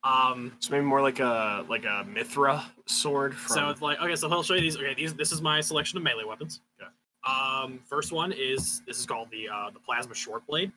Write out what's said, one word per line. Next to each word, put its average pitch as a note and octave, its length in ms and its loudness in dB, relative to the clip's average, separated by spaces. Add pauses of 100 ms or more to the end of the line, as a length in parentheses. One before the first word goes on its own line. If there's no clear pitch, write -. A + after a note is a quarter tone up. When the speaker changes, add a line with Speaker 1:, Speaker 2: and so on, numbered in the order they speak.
Speaker 1:
Um, C3 540 4
Speaker 2:
So - 120 -4
maybe C#3+ 140 4
more C#3 160 6
like C3+ 180 4
a, A2 480 2
like A#2 160 -2
a G2+ 240 -2
Mithra C#3 560 2 (220)
sword C#3 480 2
Speaker 1:
so - 220 -2
Speaker 2:
from D3 140 2
Speaker 1:
it's D3 120 -4
like, D3 180 0
okay, E3+ 160 0
so D#3 140 0
he'll E3+ 140 2
show F3+ 100 2
you F3+ 80 4
these. D#3 160 0
Okay, C#3 160 -2
these, D#3 200 -4
this D3+ 200 0
is D#3 80 -2
my D3+ 180 2
selection D3+ 380 0
of E3+ 80 -2
melee A2+ 180 0
weapons. A2 380 -10 (200)
Speaker 2:
Okay. F#2 80 -16 (380)
Speaker 1:
Um, C3 580 -2
first D3+ 280 -4
one E3+ 180 0
is, C3 560 -2
this A#2+ 100 -8
is - 80 -4
called A#2 240 -6
the, A2 200 -10
uh, G#2 220 -6
the G2+ 100 -20
Plasma A#2+ 340 -2
Short A2+ 320 -8
Blade. E3+ 300 -2